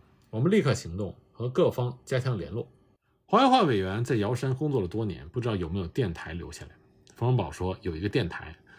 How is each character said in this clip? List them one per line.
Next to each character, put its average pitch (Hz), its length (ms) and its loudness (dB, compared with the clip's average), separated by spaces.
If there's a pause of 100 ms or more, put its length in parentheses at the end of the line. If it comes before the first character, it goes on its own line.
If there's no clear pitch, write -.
(320)
：“我 110 80 -4
们 165 120 4
立 208 120 6
刻 131 100 4
行 85 240 -6
动， 95 180 -6 (160)
和 120 160 -6
各 131 220 4
方 127 360 -2
加 131 140 -2
强 123 200 -2
联 76 120 -8
络。” 117 220 -8 (540)
黄 240 160 6
云 254 80 6
焕 240 160 6
委 113 100 4
员 95 260 0
在 131 120 0
瑶 104 180 0
山 131 220 -2
工 147 160 -2
作 123 100 2
了 90 60 -2
多 110 180 -4
年， 76 240 -8
不 - 100 -8
知 120 80 -2
道 107 80 0
有 87 140 -2
没 92 80 -4
有 90 80 -2
电 92 260 -2
台 82 220 -10
留 85 180 -10
下 - 140 -14
来。 - 60 -18 (440)
冯 120 140 0
荣 127 80 4
宝 85 140 -2
说 92 320 -4
：“有 85 120 -4
一 80 40 -8
个 98 100 -2
电 110 180 0
台， - 280 -12 (240)